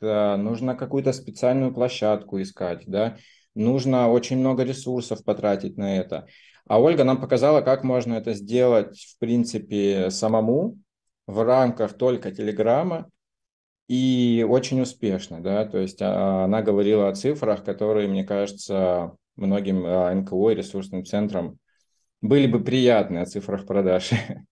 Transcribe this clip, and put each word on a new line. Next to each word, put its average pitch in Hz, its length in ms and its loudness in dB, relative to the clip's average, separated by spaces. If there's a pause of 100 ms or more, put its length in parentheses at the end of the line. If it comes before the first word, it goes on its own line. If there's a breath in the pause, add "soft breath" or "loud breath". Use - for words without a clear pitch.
э, 104 360 0
нужно 117 380 -2
какую-то 135 380 -2
специальную 131 600 -2
площадку 107 680 -2
искать, 90 460 -8
да, 110 300 -2 (380 loud breath)
нужно 123 540 2
очень 120 280 2
много 131 260 0
ресурсов 127 600 -6
потратить 101 540 -2
на 98 200 -2
это. 82 300 -6 (400 soft breath)
А 107 140 4
Ольга 147 220 4
нам 131 180 2
показала, 139 400 4
как 131 220 2
можно 120 320 0
это 113 180 -4
сделать, 113 640 2 (160)
в - 40 -20
принципе, 104 920 0
самому 113 640 0 (480)
в 104 180 -2
рамках 117 540 2
только 120 340 -2
Телеграма 113 800 -2 (800)
и 123 600 2
очень 131 340 0
успешно, 95 600 -6
да, 98 240 -2
то 98 120 -6
есть, 95 240 -4
а, 95 440 0
она 107 160 0
говорила 101 480 2
о 95 60 -2
цифрах, 117 480 -2
которые, 104 460 0
мне 98 160 -2
кажется, 95 920 -2 (220)
многим, 98 480 0
а, 90 260 2
Н 95 140 -2
К - 80 -8
О 104 180 4
и 107 40 2
ресурсным 95 500 -8
центрам 101 520 -4 (640)
были 139 260 4
бы 113 160 2
приятны, 120 560 2
о 90 60 -4
цифрах 98 400 -8
продаж 92 460 0
<laughs> - 400 -4